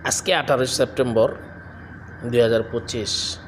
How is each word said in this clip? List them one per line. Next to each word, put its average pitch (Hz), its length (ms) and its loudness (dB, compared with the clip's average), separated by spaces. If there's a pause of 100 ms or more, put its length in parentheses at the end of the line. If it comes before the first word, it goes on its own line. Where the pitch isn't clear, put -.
আজকে 160 320 0
আঠারোই 139 300 2
সেপ্টেম্বর 123 640 2 (920)
দুই 120 180 4
হাজার 113 300 6
পঁচিশ। - 680 -4 (100)